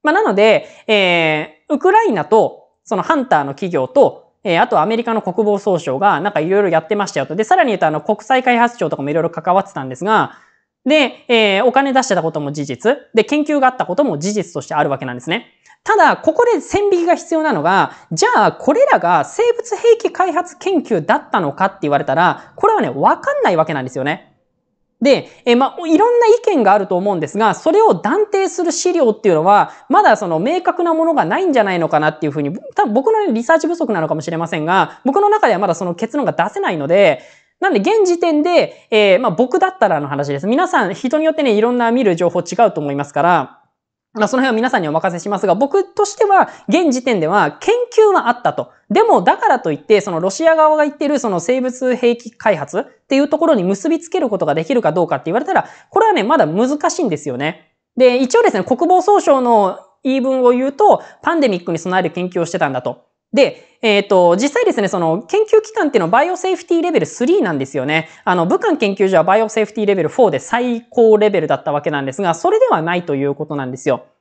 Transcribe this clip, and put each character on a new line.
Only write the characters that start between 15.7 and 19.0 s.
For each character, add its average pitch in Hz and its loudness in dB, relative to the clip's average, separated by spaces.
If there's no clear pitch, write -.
た 427 -2
だ、 277 4
こ 311 -2
こ 466 2
で 440 0
線 - -4
引 403 0
き 349 0
が 339 2
必 339 -8
要 311 0
な 302 -2
の 156 -2
が、 175 0
じ 175 0
ゃ 440 2
あ、 156 2
こ - -2
れ 539 4
ら 285 2
が 170 2